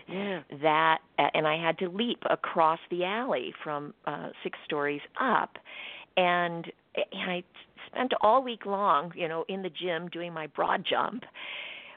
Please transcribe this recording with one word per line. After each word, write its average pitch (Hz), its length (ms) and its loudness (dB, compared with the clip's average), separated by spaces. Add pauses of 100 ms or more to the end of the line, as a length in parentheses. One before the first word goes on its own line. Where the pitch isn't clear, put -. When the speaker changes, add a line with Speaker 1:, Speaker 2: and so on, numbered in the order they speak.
Speaker 1:
Yeah. 185 360 -4 (180)
Speaker 2:
that, 156 380 6 (180)
and 156 280 4
I 156 120 2
had 165 220 0
to 185 100 0
leap 208 400 -2
across 160 500 4 (100)
the 175 140 -2
alley 190 580 -2
from, 147 320 -6 (120)
uh, 151 240 -6 (120)
six - 220 -6
stories 147 380 -2 (180)
up, - 380 2 (580)
and, 175 560 2 (240)
and 196 360 -4
I 180 120 -4 (440)
spent 254 340 -2
all 226 200 8
week 247 240 -6
long, 185 500 2
you 175 120 -2
know, 160 220 -2
in 190 140 -4
the 185 60 -4
gym 170 380 -4
doing 170 240 -8
my 156 160 -8
broad 170 380 0
jump. - 400 0 (720)